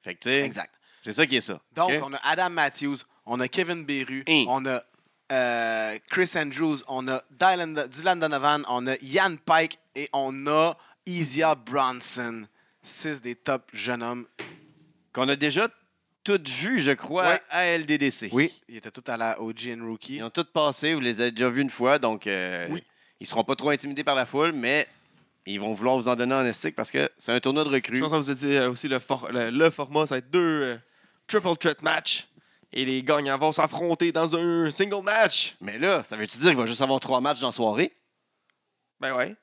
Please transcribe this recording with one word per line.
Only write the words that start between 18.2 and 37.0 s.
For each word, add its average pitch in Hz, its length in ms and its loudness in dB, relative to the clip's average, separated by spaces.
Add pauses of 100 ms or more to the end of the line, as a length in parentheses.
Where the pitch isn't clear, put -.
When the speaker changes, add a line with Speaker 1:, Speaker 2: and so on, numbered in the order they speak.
Speaker 2:
Oui, 139 220 2 (140)
ils 117 100 -18
étaient 107 140 -14
tous - 200 -16
à 117 60 -4
la 113 240 -2
O 113 140 -6
G 117 200 -10
and 117 100 -12
Rookie. 113 320 -10
Speaker 1:
Ils 113 60 -8
ont 117 60 -8
tous - 140 -2
passé, 151 500 0
vous 156 60 0
les 120 220 0
avez 120 100 2
déjà 120 180 2
vus 123 140 0
une 135 80 -2
fois, 131 260 4
donc, 113 300 -2
euh, 90 420 -2
Speaker 3:
Oui. 170 140 -6 (360)
Speaker 1:
ils 107 60 -12
seront 113 180 -2
pas 135 120 0
trop 143 160 -2
intimidés 139 320 -4
par 139 120 2
la 127 120 0
foule, 156 240 0
mais 139 360 0 (600)
ils 98 120 -6
vont 107 140 -2
vouloir 120 220 2
vous 120 120 0
en 123 80 2
donner 123 200 0
en 135 100 2
estique 123 300 -4
parce - 160 -4
que 139 260 0
c'est - 140 -6
un 120 80 2
tournoi 139 240 0
de 147 60 -2
recrues. 127 280 0
Speaker 3:
Je 131 40 0
pense 151 100 0
que 156 60 2
vous 139 140 0
a - 20 0
dit, 139 220 0
euh, 127 160 4
aussi 123 160 -6
le 131 120 0
for-, 123 320 -4
le, 120 200 0
le 156 200 6
format, 147 360 -2
ça 139 80 -4
va 127 40 0
être 127 120 -14
deux, 180 80 4
euh, 147 380 0 (500)
triple 180 300 2
threat 156 240 0
match. 156 460 0 (460)
Et 131 100 -2
les 131 200 0
gagnants 139 340 2
vont 151 160 2
s'affronter 165 580 0
dans 160 240 2
un 170 340 2
single 196 340 0
match. 208 580 2
Speaker 1:
Mais 104 160 -10
là, 160 260 2
ça - 140 -10
veut-tu 107 200 -6
dire 151 120 6
qu'il 147 100 6
va 113 60 2
juste 117 160 -2
avoir 135 180 2
trois 127 220 0